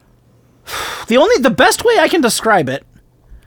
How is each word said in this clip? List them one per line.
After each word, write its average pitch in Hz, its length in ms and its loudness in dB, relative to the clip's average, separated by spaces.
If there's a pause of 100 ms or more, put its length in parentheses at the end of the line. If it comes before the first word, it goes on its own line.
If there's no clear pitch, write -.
(1080)
The 233 100 2
only, 392 240 2
the 240 80 2
best 330 340 0
way 453 160 2
I 320 80 2
can 349 140 0
describe 208 480 0
it, 135 160 -10 (600)